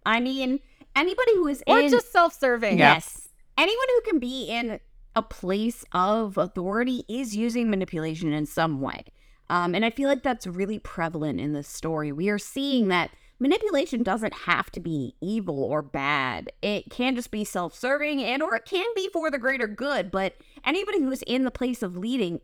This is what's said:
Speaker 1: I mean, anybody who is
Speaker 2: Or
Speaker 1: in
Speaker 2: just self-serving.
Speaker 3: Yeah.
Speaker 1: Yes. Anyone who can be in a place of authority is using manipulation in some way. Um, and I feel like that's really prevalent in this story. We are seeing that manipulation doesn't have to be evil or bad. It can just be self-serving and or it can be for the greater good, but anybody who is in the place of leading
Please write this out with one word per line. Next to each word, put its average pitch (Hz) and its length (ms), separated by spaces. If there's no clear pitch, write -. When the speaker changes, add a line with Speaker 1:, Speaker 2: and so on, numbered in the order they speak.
Speaker 1:
I 220 140
mean, 262 400
anybody 392 400
who 349 120
is 285 200
Speaker 2:
Or - 120
Speaker 1:
in 294 100
Speaker 2:
just 466 220
self-serving. 240 680
Speaker 3:
Yeah. 147 180
Speaker 1:
Yes. - 340
Anyone 440 380
who 466 60
can 392 180
be 247 300
in 233 300
a 226 80
place 208 600
of 202 440
authority 202 680
is 226 280
using 233 360
manipulation 160 640
in 151 120
some 156 360
way. - 220
Um, 175 240
and 196 120
I 233 40
feel 277 200
like 277 140
that's 247 220
really 196 340
prevalent 156 600
in 147 140
this 143 140
story. 156 440
We 165 180
are 208 100
seeing 269 500
that 175 200
manipulation 294 640
doesn't 208 300
have - 380
to - 80
be 160 420
evil 185 420
or 143 180
bad. 135 680
It 202 300
can 247 240
just 240 160
be 214 120
self-serving 269 800
and 254 200
or 269 120
it - 100
can 370 200
be 381 140
for 320 220
the 285 80
greater 254 280
good, 214 440
but 190 240
anybody 392 360
who 262 100
is 262 120
in 262 200
the 254 80
place 254 300
of 180 160
leading 202 460